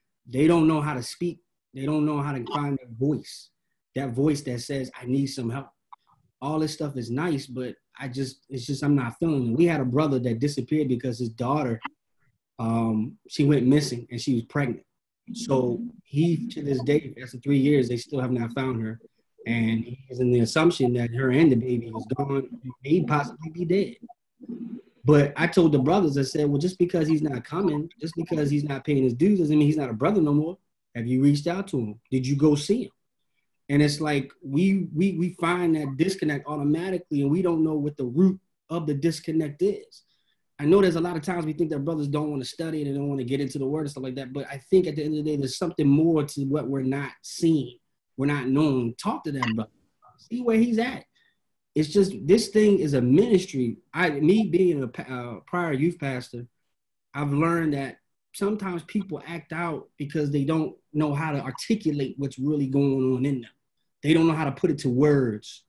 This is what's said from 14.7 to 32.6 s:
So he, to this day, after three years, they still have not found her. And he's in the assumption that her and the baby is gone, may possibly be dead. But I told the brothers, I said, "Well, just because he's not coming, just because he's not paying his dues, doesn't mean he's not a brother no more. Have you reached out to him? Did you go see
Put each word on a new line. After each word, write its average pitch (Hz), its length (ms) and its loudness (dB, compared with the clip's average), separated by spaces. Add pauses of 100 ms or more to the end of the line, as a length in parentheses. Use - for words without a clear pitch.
So 120 500 -2 (200)
he, 160 460 0
to 151 140 -10
this 135 200 -2
day, 143 400 0
after 123 160 -14
three 139 200 2
years, 135 300 4
they 117 80 -2
still 127 240 -6
have 127 120 -2
not 117 200 -2
found 131 300 -4
her. 110 180 -8 (460)
And 113 380 0
he's 123 360 -12
in 123 120 4
the 120 80 6
assumption 139 540 2
that 120 200 -2
her 131 160 0
and 151 200 6
the 123 60 6
baby 117 300 -2 (100)
is 104 100 -8 (100)
gone, 139 320 -4 (360)
may 156 200 2
possibly 147 460 -4
be 175 140 -6
dead. 208 320 0 (1080)
But 147 320 6
I 165 100 0
told 165 260 4
the 143 60 4
brothers, 151 380 2
I 139 60 2
said, 147 260 0
"Well, 143 120 2
just 180 180 -2
because 175 280 2
he's 156 160 2
not 131 220 -4
coming, 160 460 -2 (100)
just 160 160 -8
because 156 340 -2
he's 147 140 0
not 139 200 -6
paying 139 180 2
his 123 120 2
dues, 190 240 4
doesn't 151 200 2
mean 147 80 6
he's 151 100 4
not 135 140 -2
a 113 40 -4
brother 170 280 2
no 147 100 2
more. 156 260 0 (360)
Have 117 120 -6
you 127 160 0
reached 143 240 4
out 190 220 -4
to 143 100 -4
him? 107 220 -6 (100)
Did 127 160 -2
you 139 100 0
go 147 180 4
see 202 300 0